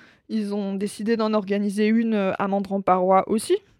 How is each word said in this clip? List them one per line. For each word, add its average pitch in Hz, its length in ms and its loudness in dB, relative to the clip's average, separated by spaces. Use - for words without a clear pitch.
ils 208 260 -4
ont 196 200 -4
décidé 208 420 -2
d'en 220 180 0
organiser 202 520 0
une, 226 280 2
euh, 190 240 0
à 202 100 -2
Mandran-Parois 190 800 2
aussi, 285 280 0